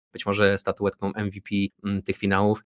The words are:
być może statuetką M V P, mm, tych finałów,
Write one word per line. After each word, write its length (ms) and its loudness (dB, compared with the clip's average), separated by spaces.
być 140 -12
może 320 4
statuetką 560 -2
M 160 -2
V 100 -10
P, 160 -6
mm, 180 -2
tych 140 -4
finałów, 540 2